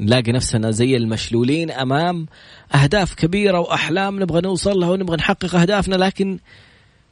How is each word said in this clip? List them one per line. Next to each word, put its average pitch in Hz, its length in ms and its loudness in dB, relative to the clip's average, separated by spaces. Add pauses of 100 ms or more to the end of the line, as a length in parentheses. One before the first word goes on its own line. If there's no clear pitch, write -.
نلاقي 117 320 2
نفسنا 117 380 0
زي 120 260 2
المشلولين 120 760 -2
أمام 151 560 -2 (480)
أهداف 147 400 2
كبيرة 180 460 0
وأحلام 180 600 -2
نبغى 170 180 0
نوصل 190 400 -2
لها 170 100 0
ونبغى 180 260 -2
نحقق 180 380 -2
أهدافنا، 185 400 2
لكن 190 440 0 (720)